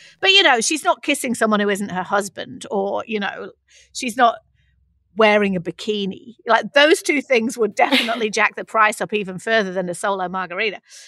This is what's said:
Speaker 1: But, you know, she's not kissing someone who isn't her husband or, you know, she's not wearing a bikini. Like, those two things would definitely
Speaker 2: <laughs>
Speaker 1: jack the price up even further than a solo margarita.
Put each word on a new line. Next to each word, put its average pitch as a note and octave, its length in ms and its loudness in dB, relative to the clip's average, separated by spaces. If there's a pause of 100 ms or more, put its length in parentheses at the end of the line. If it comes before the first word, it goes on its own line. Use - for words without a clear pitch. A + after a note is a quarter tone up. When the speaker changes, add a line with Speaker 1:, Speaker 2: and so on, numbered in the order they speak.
(200)
Speaker 1:
But, G4 100 4
you G4 120 6
know, C4+ 180 4
she's D4+ 240 -2
not E4+ 180 0
kissing C4+ 320 -2
someone G#3+ 260 2
who G3+ 100 0
isn't G3+ 200 -4
her F3+ 120 -4
husband G3+ 680 -6
or, G3+ 360 -4
you G#3+ 140 -6
know, G3 320 -8 (420)
she's A#3 220 -8
not A#3+ 220 4 (760)
wearing G#3 400 4
a F3+ 60 -2
bikini. G3 760 -6 (100)
Like, A3+ 260 2
those D4+ 300 4
two D4 180 0
things A#3 380 -2
would G#3+ 160 0
definitely A#3 560 0
Speaker 2:
<laughs> G3+ 80 -4
Speaker 1:
jack G#3+ 180 0
the G3+ 80 -10
price G#3+ 340 2
up - 140 -4
even F#3+ 260 -6
further A3 320 0
than F3+ 200 -4
a F3 40 -6
solo G3 320 -4
margarita. F#3 540 -4 (280)